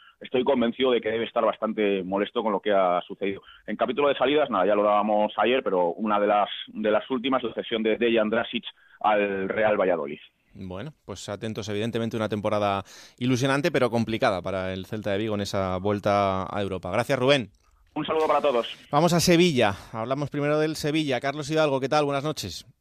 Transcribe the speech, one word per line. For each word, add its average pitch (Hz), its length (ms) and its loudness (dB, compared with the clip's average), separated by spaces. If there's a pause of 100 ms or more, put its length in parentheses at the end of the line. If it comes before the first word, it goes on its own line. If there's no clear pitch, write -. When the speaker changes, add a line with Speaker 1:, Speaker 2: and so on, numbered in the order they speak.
(200)
Speaker 1:
estoy 127 240 -2
convencido 127 460 2
de 117 120 2
que 107 100 -4
debe 113 140 -2
estar 110 200 0
bastante 101 560 0
molesto 98 400 -2
con 107 100 -2
lo 95 100 -2
que 104 100 0
ha 90 320 4
sucedido. 98 400 -8 (240)
En 107 80 -6
capítulo 120 320 0
de 135 80 2
salidas, 139 340 2
nada, 95 160 2
ya 104 80 4
lo 101 80 4
dábamos 104 560 2
ayer, 120 240 2
pero 90 280 2
una 104 300 0
de 104 60 2
las, 104 240 2 (160)
de 107 240 -4
las 107 220 0
últimas, 127 320 -2
la 110 100 -6
cesión 110 300 -4
de 107 140 0
Dejan 110 340 2
Drasic 113 340 -4 (360)
al 101 460 0
Real 107 320 2
Valladolid. 80 400 0 (340)
Speaker 2:
Bueno, 98 380 -12 (140)
pues 104 240 -12
atentos, 104 400 -8
evidentemente, 113 480 -2
una 107 100 0
temporada 104 560 0 (340)
ilusionante, 135 540 0
pero 127 180 2
complicada 110 520 0
para 92 320 -4
el 92 120 -8
Celta 107 260 -6
de 98 60 0
Vigo 107 180 -2
en 101 60 -2
esa 95 360 -2
vuelta 98 640 0
a - 180 -6
Europa. 92 300 -6
Gracias, 120 260 0
Rubén. 127 340 2 (420)
Speaker 1:
Un 151 120 -6
saludo 156 220 0
para 147 140 2
todos. 123 260 2 (240)
Speaker 2:
Vamos 160 220 2
a 170 80 2
Sevilla. 160 540 4 (180)
Hablamos 131 360 -4
primero 147 300 0
del 156 160 0
Sevilla. 147 460 -2
Carlos 139 280 -4
Hidalgo, 156 300 2
¿qué 131 80 -2
tal? 151 160 4
Buenas 139 220 -2
noches. 110 400 -8 (160)